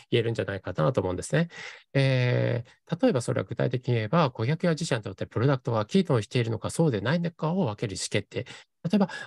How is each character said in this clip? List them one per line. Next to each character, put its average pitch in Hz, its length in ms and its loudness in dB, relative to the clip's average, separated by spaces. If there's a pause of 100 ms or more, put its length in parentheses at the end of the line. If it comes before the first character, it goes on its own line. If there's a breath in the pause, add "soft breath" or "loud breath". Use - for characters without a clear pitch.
言 120 100 2
え 110 40 2
る 117 80 -2
ん - 20 -2
じ 110 80 -2
ゃ 101 40 -2
な 98 100 -4
い 95 60 -6
か 92 120 -6
な 151 200 2
と 104 80 0
思 92 100 0
う - 20 -2
ん - 40 -4
で 87 60 -6
す - 120 -6
ね。 170 140 2 (440 loud breath)
え 123 680 2 (240 soft breath)
ー、 170 140 -6
例 262 80 6
え 196 40 4
ば 123 80 0
そ 123 120 -2
れ 113 80 0
は 101 40 -4
具 123 100 -10
体 135 140 0
的 127 200 -4
に 123 60 2
言 110 100 0
え - 20 -4
ば、 156 240 2
顧 113 160 -4
客 160 180 0
や 170 60 2
自 160 140 -2
社 127 120 0
に 107 60 -6
と 101 80 -8
っ 92 40 -12
て - 100 -6
プ 107 140 -4
ロ 123 80 4
ダ 143 100 4
ク - 60 -10
ト 123 80 -2
が 110 140 0
機 190 220 2
能 123 140 2
し 98 60 -6
て 127 120 0
い 120 40 4
る 113 80 -4
の 110 80 -4
か 101 100 -6
そ 165 180 2
う 139 40 2
で 101 100 0
な 127 140 0
い 180 40 0
の 170 120 -4
か 160 220 -4
を 190 120 0
分 104 100 -2
け 113 120 -4
る 95 80 -6
意 - 20 -8
思 - 120 -6
決 - 200 -2
定。 - 160 -6 (380 loud breath)
例 175 140 2
え - 0 -
ば 196 100 2 (200 loud breath)